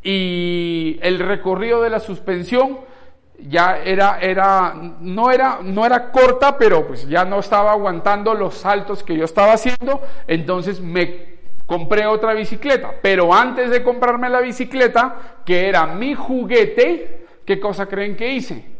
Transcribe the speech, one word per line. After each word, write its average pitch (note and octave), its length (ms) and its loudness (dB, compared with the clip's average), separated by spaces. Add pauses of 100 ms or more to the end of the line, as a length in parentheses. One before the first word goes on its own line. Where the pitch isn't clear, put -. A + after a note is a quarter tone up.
Y F3 1000 -4
el F3+ 160 0
recorrido G3 640 -2
de A#3 80 0
la A3 80 -2
suspensión G3+ 880 -4 (540)
ya E3+ 400 2
era, G3 380 2
era, F#3+ 500 2 (280)
no G3 320 0
era, B3+ 320 0
no F#3+ 200 -2
era B3 280 0
corta, C4 480 4
pero F#3 260 6
pues C3+ 240 -4
ya E3+ 160 2
no G3 140 -2
estaba G#3 320 2
aguantando G3+ 640 0
los G3 180 -4
saltos G3 500 -2
que E3 140 -2
yo D#3+ 80 0
estaba G#3 280 4
haciendo, B3 460 0 (280)
entonces F3 520 -2
me F3 600 -2 (260)
compré F3+ 400 2
otra G#3+ 300 0
bicicleta. A#3+ 560 -2 (100)
Pero F#3 320 2
antes B3 380 2
de A#3+ 100 2
comprarme A#3+ 480 0
la B3 120 0
bicicleta, B3 1000 -2
que F3+ 240 2
era E3+ 200 2
mi A3 260 -2
juguete, B3 1120 0 (180)
¿qué G3 160 -2
cosa G3 280 -4
creen G3 280 -4
que A#3 160 -2
hice? F#3+ 320 -8 (160)